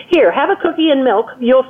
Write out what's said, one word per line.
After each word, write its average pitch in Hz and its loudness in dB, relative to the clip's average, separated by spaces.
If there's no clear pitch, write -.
"Here, 262 2
have 294 -2
a 392 -2
cookie 320 -2
and 269 0
milk, 233 0
you'll 254 2